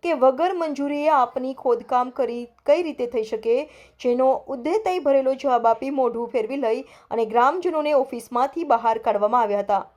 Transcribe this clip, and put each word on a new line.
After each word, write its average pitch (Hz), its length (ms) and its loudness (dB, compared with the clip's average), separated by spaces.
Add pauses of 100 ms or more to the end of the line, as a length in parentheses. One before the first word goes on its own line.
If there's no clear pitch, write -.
કે 339 120 -2
વગર 269 460 2
મંજૂરીએ 294 560 -2
આપની 254 360 -2
ખોદકામ 247 580 -2
કરી 240 300 -4 (240)
કઈ 311 180 4
રીતે 269 240 -4
થઈ 240 160 -4
શકે, 226 320 -2 (460)
જેનો 254 300 2 (160)
ઉદ્ધેતાઈ 359 520 -2
ભરેલો 269 360 2
જવાબ 247 320 2
આપી 226 240 0
મોઢું 240 420 -2
ફેરવી 240 240 -2
લઈ 247 260 -2 (280)
અને 226 140 0
ગ્રામજનોને 302 680 2
ઓફિસમાંથી 269 680 -2
બહાર 226 360 2
કાઢવામાં 214 440 2
આવ્યા 202 240 -2
હતા. 196 160 0 (140)